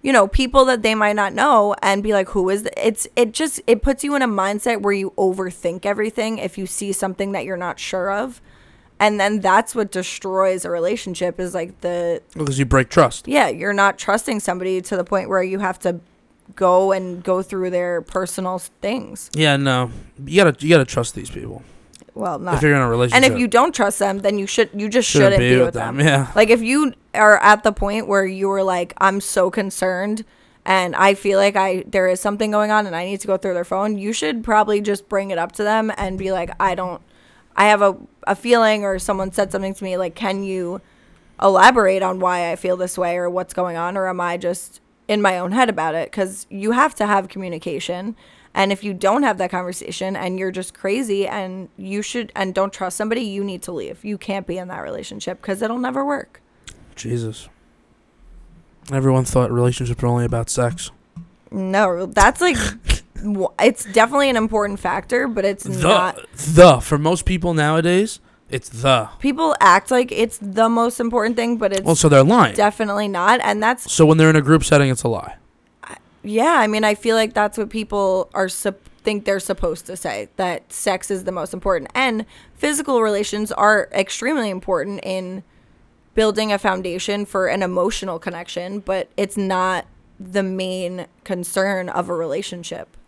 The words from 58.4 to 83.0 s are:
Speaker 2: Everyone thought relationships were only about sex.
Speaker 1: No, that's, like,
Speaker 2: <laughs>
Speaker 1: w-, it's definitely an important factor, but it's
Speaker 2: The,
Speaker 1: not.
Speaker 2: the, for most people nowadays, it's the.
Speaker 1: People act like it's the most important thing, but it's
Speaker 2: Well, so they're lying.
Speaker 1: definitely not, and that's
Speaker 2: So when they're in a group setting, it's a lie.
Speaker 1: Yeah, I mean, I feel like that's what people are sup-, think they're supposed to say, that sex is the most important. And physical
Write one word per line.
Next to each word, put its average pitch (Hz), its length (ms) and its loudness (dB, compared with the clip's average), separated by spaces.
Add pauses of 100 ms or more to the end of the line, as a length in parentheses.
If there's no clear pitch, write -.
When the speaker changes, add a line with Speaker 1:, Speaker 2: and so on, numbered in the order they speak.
Speaker 2:
Everyone 131 320 2
thought 123 260 2
relationships 120 500 0
were 123 80 0
only 120 160 0
about 117 260 -2
sex. 123 400 -4 (600)
Speaker 1:
No, 190 560 0
that's, 220 340 4
like, 339 160 2 (340)
Speaker 2:
<laughs> - 260 -2
Speaker 1:
w-, 196 320 -4 (120)
it's - 320 2
definitely 254 380 4
an 247 60 0
important 214 420 -2
factor, 196 480 -2
but 214 180 -4
it's 202 200 -2
Speaker 2:
The, 131 240 -4
Speaker 1:
not. 185 300 2 (180)
Speaker 2:
the, 160 440 8
for - 180 -2
most 160 260 0
people 175 300 0
nowadays, 165 640 2 (300)
it's - 180 -6
the. 120 400 2 (120)
Speaker 1:
People 294 400 0
act 190 300 6
like 247 220 2
it's 226 280 -2
the 202 280 0
most 233 320 0
important 233 360 0
thing, 233 200 0
but 208 160 0
it's 196 100 -2
Speaker 2:
Well, 160 140 4
so 160 120 4
they're 143 140 8
lying. 156 320 6
Speaker 1:
definitely 208 540 0
not, 202 340 2
and 208 200 0
that's 240 280 -2
Speaker 2:
So - 160 6
when 160 120 6
they're 160 120 8
in 156 60 4
a 151 60 4
group 147 220 6
setting, 143 260 4
it's 127 120 -2
a 123 60 -2
lie. - 280 -6 (880)
Speaker 1:
Yeah, 226 340 2
I 226 80 4
mean, 214 180 0
I 214 100 2
feel 226 220 0
like 220 180 0
that's 208 240 0
what 214 120 -4
people 196 640 -2
are 190 140 -2
sup-, - 400 -6 (140)
think 208 240 -4
they're 196 140 0
supposed 180 460 -4
to 185 100 -12
say, 104 400 -8
that - 360 -6
sex - 380 -4
is 190 140 -4
the 185 80 -4
most 170 200 -6
important. 180 420 -4
And 240 300 0 (320)
physical 294 460 0